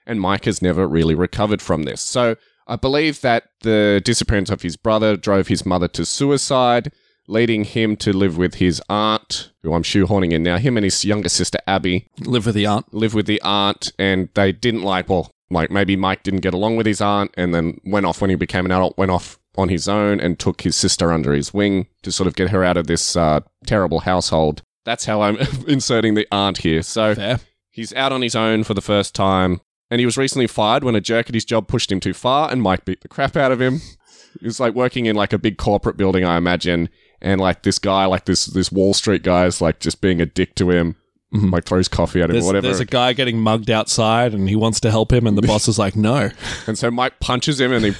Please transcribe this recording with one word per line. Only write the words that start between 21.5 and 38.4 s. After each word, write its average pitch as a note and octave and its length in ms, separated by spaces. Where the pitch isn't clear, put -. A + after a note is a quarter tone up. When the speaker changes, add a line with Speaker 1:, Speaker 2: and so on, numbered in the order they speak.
Speaker 1:
wing G2 320
to F#2 80
sort F#2 160
of F2 80
get F#2 160
her F#2+ 120
out F2 140
of E2+ 80
this, E2 300
uh, D#2 240
terrible F2 360
household. D#2+ 600
That's A#2 200
how G#2+ 160
I'm G#2 160
<laughs> C3+ 300
inserting A2+ 480
the G#2+ 160
aunt G2+ 280
here. D#2+ 240
So G#2+ 320
Speaker 2:
Fair. A2 240
Speaker 1:
he's A2+ 220
out C3+ 180
on C3 100
his A#2 140
own A2 280
for A2 120
the G2 60
first G#2 340
time, F#2 440
and A#2+ 80
he B2 60
was A#2 120
recently C3+ 300
fired A#2 360
when B2 120
a G#2+ 60
jerk A2+ 280
at - 60
his A2 100
job A2 220
pushed - 240
him F#2+ 80
too F#2 140
far C#3 380
and B2+ 100
Mike F#2+ 240
beat - 160
the - 60
crap - 280
out C3+ 160
of B2 100
him. B2+ 200
He - 60
was, A2+ 140
like, A#2+ 160
working B2 320
in, A2 80
like, G#2 180
a G#2 60
big G#2 180
corporate G#2 400
building, F#2+ 260
I E2+ 140
imagine, F2 520
and, F#2+ 180
like, F#2 220
this G2 160
guy, G2 260
like, F#2 200
this, F2+ 200